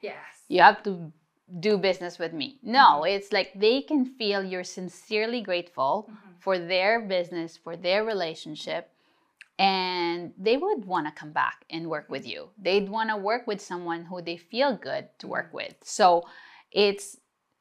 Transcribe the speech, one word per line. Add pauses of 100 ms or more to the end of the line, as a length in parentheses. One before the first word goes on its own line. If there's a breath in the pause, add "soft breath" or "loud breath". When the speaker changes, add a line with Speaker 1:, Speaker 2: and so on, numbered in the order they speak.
Speaker 1:
Yes. (320)
Speaker 2:
You
have
to (500)
do
business
with
me."
No, (120)
Speaker 1:
Mm-hmm. (100)
Speaker 2:
it's
like
they
can
feel
you're (180)
sincerely
grateful (160)
Speaker 1:
Mm-hmm.
Speaker 2:
for
their
business,
for
their
relationship, (680 soft breath)
and
they
would
wanna
come
back
and
work
with
you.
They'd
wanna
work
with
someone
who
they
feel
good (120)
to
work
Speaker 1:
Mm-hmm.
Speaker 2:
with.
So (420 loud breath)
it's (440)